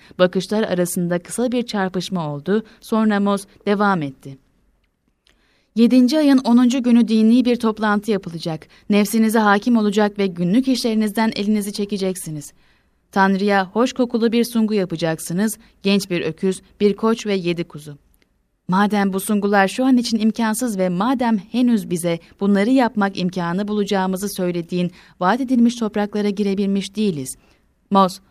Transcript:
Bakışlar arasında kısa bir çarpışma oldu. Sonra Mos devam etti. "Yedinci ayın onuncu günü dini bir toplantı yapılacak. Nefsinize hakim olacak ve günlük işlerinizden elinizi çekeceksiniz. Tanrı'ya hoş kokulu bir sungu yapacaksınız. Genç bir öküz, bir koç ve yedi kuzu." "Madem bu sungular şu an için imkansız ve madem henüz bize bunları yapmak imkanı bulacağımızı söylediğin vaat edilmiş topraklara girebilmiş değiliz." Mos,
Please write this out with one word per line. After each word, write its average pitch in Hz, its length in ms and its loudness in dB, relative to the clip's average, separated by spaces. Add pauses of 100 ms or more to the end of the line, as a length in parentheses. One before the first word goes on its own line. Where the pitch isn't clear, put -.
(200)
Bakışlar 185 440 0
arasında 175 560 -2
kısa 233 320 -4
bir 240 140 -2
çarpışma 185 680 -6
oldu. 185 300 -2 (160)
Sonra 220 400 0
Mos 202 260 -2 (200)
devam 202 360 2
etti. 135 360 -12 (1400)
"Yedinci 247 420 4
ayın 285 200 6
onuncu 247 460 4
günü 240 240 4
dini 220 380 4
bir 247 100 2
toplantı 220 560 -2
yapılacak. 170 560 -6 (220)
Nefsinize 214 500 2
hakim 208 380 4
olacak 208 420 0
ve 196 80 0
günlük 180 400 0
işlerinizden 220 680 0
elinizi 202 380 -2
çekeceksiniz. 190 800 -6 (580)
Tanrı'ya 196 580 2
hoş 247 240 0
kokulu 233 380 0
bir 233 120 2
sungu 220 300 0
yapacaksınız. 175 840 -2 (260)
Genç 196 260 0
bir 175 120 -2
öküz, 185 400 -4 (180)
bir 202 160 2
koç 226 300 -2
ve 208 100 -2
yedi 170 280 -4
kuzu." 147 340 -18 (680)
"Madem 202 460 0
bu 190 60 -4
sungular 202 480 2
şu 254 180 -2
an 262 120 4
için 233 220 -2
imkansız 220 580 -2
ve 185 120 0
madem 226 480 0
henüz 226 520 0
bize 170 300 -2 (200)
bunları 202 300 2
yapmak 220 500 2
imkanı 180 480 -4
bulacağımızı 196 640 -2
söylediğin 180 640 -4 (280)
vaat 196 220 0
edilmiş 240 340 2
topraklara 208 540 -2
girebilmiş 196 640 -2
değiliz." 170 400 -4 (540)
Mos, 190 300 2 (120)